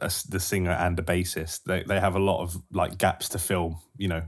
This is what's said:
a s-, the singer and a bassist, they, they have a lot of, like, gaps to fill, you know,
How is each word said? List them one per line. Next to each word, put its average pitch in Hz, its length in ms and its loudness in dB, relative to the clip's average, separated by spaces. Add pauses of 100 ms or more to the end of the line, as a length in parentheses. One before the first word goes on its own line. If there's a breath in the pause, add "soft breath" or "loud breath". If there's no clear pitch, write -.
a - 40 -2
s-, - 180 0
the - 160 -4
singer 90 320 2
and 87 280 2
a 82 40 -2
bassist, 85 600 0
they, 92 200 -2
they 98 160 2
have 92 160 2
a 98 40 2
lot 98 220 2
of, 85 140 -4 (160)
like, 90 260 0
gaps - 320 2
to 104 100 -2
fill, 85 420 0 (160)
you 98 100 -2
know, 82 200 -2